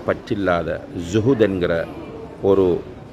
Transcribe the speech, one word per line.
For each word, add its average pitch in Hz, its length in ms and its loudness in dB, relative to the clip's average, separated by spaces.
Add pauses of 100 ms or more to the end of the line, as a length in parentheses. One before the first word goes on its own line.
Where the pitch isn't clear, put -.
பற்றில்லாத 90 640 0 (420)
ஜுஹுத் 110 360 4
என்கிற 87 240 0 (680)
ஒரு 98 240 6 (480)